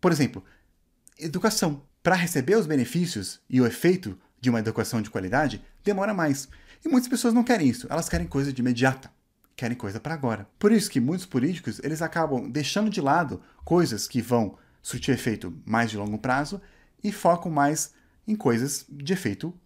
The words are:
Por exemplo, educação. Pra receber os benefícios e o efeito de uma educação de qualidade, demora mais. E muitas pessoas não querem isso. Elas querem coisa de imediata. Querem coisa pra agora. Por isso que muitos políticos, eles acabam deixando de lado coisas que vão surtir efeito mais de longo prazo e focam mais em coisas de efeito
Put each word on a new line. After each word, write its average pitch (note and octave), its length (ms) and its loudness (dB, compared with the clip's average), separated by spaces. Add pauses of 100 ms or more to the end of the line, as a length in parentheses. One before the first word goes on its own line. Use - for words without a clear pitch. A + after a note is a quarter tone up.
Por F3+ 100 4
exemplo, C#3 320 2 (760)
educação. E3+ 640 -2 (200)
Pra F3 120 4
receber E3+ 420 2
os G3+ 100 2
benefícios D3+ 720 -2 (120)
e B2+ 100 4
o A#2+ 60 6
efeito D#3+ 520 0 (220)
de B2 80 0
uma A#2 120 2
educação A2 420 -2
de G#2 80 -8
qualidade, A2 520 -2 (220)
demora G3+ 300 0
mais. D3+ 340 0 (340)
E D#4+ 60 -4
muitas B3+ 220 2
pessoas A#3 240 2
não A#3+ 100 4
querem A3 240 4
isso. - 220 -2
Elas D#3+ 180 -2
querem E3+ 180 -2
coisa C#3 240 -2
de B2 120 -4
imediata. B2+ 480 0 (440)
Querem A#2+ 220 -4
coisa G#2+ 240 -8
pra D3+ 140 -8
agora. A2+ 340 -4 (100)
Por G#3 140 6
isso G#3+ 180 4
que B2+ 100 0
muitos E3 260 -2
políticos, C3+ 580 -2
eles D3+ 160 -4
acabam D#3 500 -2
deixando D3+ 380 -2
de F3+ 140 -2
lado C#3 400 2 (200)
coisas D3+ 460 2
que A#2 140 -2
vão A2+ 340 0 (260)
surtir - 300 -4
efeito G#2 420 -2 (120)
mais A2+ 240 0
de G#2+ 80 -8
longo G#2 180 -4
prazo C#3+ 420 -2 (460)
e G#3 80 -2
focam F3 400 0
mais D3 400 0 (340)
em A2 80 0
coisas B2+ 540 0
de C#3+ 240 -6
efeito F3 400 -4 (140)